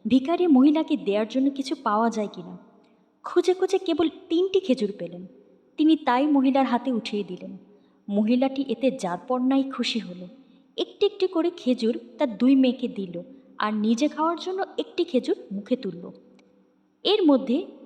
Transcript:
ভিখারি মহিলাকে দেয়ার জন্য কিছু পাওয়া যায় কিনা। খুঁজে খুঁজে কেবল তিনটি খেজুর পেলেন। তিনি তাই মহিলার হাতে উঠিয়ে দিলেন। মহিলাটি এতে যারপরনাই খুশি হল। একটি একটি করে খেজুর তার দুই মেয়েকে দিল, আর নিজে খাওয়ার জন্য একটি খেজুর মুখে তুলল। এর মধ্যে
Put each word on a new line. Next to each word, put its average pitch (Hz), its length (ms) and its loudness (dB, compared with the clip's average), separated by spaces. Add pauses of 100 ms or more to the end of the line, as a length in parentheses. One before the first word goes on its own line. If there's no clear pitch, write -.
ভিখারি 330 380 2
মহিলাকে 302 500 6
দেয়ার 202 320 -2
জন্য 262 220 0
কিছু 277 320 -6
পাওয়া 226 280 2
যায় 208 220 -4
কিনা। 180 260 -16 (640)
খুঁজে 359 300 2
খুঁজে 381 240 0
কেবল 330 300 0 (200)
তিনটি 381 320 2
খেজুর 226 380 0
পেলেন। 175 280 -12 (500)
তিনি 311 200 6
তাই 262 300 2
মহিলার 269 400 4
হাতে 240 260 -2
উঠিয়ে 208 320 -4
দিলেন। 185 320 -14 (520)
মহিলাটি 247 600 0
এতে 247 220 0
যারপরনাই 254 720 -2
খুশি 254 360 -4
হল। 180 280 -12 (500)
একটি - 300 -4
একটি 370 200 -2
করে 349 300 -2
খেজুর 247 420 -2 (200)
তার 233 200 -2
দুই 262 180 4
মেয়েকে 254 320 2
দিল, 175 320 -10 (380)
আর 214 160 -2
নিজে 226 340 0
খাওয়ার 311 320 -4
জন্য 381 240 -6 (140)
একটি - 260 -4
খেজুর 262 320 -2 (160)
মুখে 202 240 -4
তুলল। 175 340 -8 (960)
এর 403 220 2
মধ্যে 277 400 4 (200)